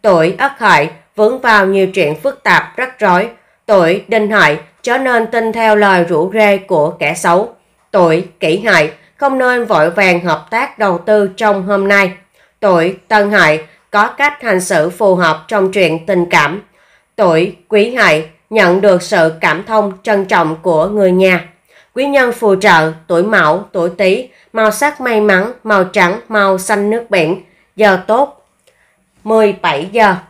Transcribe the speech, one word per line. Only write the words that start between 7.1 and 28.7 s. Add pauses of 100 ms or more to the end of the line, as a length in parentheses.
xấu. (420)
Tuổi (120)
Kỷ
Hợi, (260)
không
nên
vội
vàng
hợp
tác
đầu
tư
trong
hôm
nay. (480)
Tuổi (120)
Tân
Hợi, (280)
có
cách
hành
xử
phù
hợp
trong
chuyện
tình
cảm. (540)
Tuổi (140)
Quý
Hợi, (240)
nhận
được
sự
cảm
thông, (100)
trân
trọng
của
người
nhà. (500)
Quý
nhân
phù
trợ, (160)
tuổi
Mão,
tuổi
Tý. (260)
Màu
sắc
may
mắn, (100)
màu
trắng, (100)
màu
xanh
nước
biển. (320)
Giờ
tốt, (800)